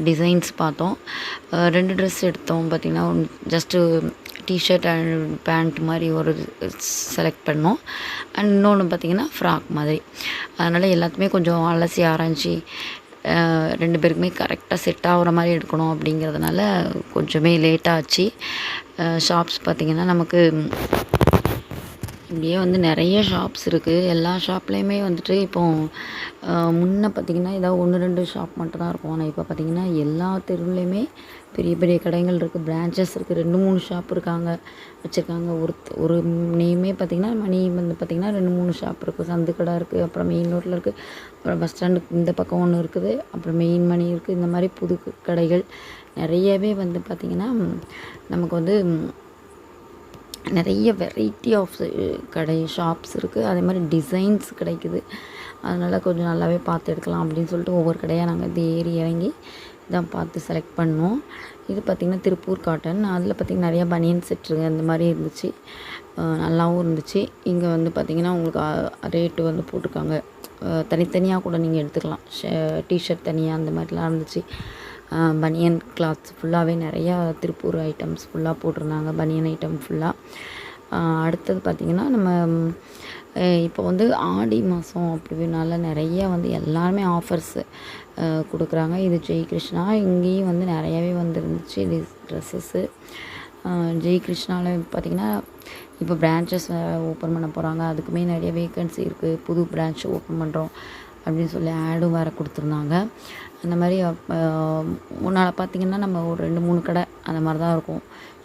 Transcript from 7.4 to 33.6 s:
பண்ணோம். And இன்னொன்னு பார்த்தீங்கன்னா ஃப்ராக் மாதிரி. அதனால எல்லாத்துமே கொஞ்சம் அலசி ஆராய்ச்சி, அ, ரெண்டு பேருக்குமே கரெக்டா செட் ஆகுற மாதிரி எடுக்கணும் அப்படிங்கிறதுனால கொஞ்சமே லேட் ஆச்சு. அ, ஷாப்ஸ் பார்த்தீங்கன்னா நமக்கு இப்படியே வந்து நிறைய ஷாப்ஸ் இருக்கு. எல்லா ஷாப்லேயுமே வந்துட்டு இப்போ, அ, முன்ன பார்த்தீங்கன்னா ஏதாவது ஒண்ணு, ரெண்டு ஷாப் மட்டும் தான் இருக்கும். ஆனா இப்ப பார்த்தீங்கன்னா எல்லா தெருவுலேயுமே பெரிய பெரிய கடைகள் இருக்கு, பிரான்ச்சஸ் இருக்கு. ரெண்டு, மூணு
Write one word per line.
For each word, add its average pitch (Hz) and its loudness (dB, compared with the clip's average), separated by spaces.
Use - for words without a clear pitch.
பண்ணோம். 160 2
And 202 6
இன்னொன்னு 196 4
பார்த்தீங்கன்னா 175 0
ஃப்ராக் 170 0
மாதிரி. 151 0
அதனால 170 2
எல்லாத்துமே 175 2
கொஞ்சம் 170 4
அலசி 170 2
ஆராய்ச்சி, 165 0
அ, 165 4
ரெண்டு 165 2
பேருக்குமே 170 4
கரெக்டா - -2
செட் 175 -2
ஆகுற 175 6
மாதிரி 170 4
எடுக்கணும் 160 0
அப்படிங்கிறதுனால 160 0
கொஞ்சமே 160 4
லேட் 160 4
ஆச்சு. 170 2
அ, 165 2
ஷாப்ஸ் 170 2
பார்த்தீங்கன்னா 160 2
நமக்கு 170 6
இப்படியே 165 0
வந்து 185 4
நிறைய 170 6
ஷாப்ஸ் 190 0
இருக்கு. 165 4
எல்லா 170 2
ஷாப்லேயுமே 196 0
வந்துட்டு 175 -2
இப்போ, 185 2
அ, 175 -2
முன்ன 175 4
பார்த்தீங்கன்னா 180 -2
ஏதாவது 180 2
ஒண்ணு, 180 4
ரெண்டு 180 0
ஷாப் - -6
மட்டும் 165 -6
தான் 170 -2
இருக்கும். 165 -6
ஆனா 160 -2
இப்ப 156 -4
பார்த்தீங்கன்னா 165 -2
எல்லா 170 0
தெருவுலேயுமே 180 -2
பெரிய 170 2
பெரிய 175 4
கடைகள் 175 2
இருக்கு, 170 -2
பிரான்ச்சஸ் 170 0
இருக்கு. - -4
ரெண்டு, 170 2
மூணு 190 4